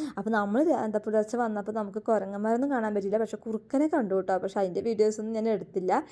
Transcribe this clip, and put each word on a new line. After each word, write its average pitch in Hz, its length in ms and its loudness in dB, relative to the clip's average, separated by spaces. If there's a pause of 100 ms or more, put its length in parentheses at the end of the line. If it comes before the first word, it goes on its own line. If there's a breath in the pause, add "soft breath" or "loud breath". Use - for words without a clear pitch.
(140 loud breath)
അപ്പോൾ 202 160 -4
നമ്മൾ 208 340 2
രാ-, 320 200 2
എന്താ 214 160 0
പുലർച്ചെ 214 380 0
വന്നപ്പോൾ 214 380 -2
നമുക്ക് 208 280 -6
കുരങ്ങന്മാരൊന്നും 220 680 0
കാണാൻ 220 220 0
പറ്റിയില്ല, 202 280 0
പക്ഷെ 220 200 -4
കുറുക്കനെ 269 480 0
കണ്ടു 208 320 2
ട്ടോ. 190 180 0
പക്ഷെ 190 220 -2
അതിൻ്റെ 190 240 0
വീഡിയോസൊന്നും 214 480 0
ഞാൻ 220 160 0
എടുത്തില്ല. 185 440 0 (200 loud breath)